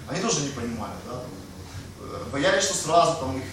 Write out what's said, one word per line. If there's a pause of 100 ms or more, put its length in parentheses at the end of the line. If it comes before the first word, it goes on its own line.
они
тоже
не
понимали, (140)
да,
там, (680)
э,
боялись,
что
сразу
там
их